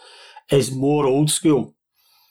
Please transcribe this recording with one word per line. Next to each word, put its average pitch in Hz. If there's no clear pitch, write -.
is 127
more 143
old 143
school, 143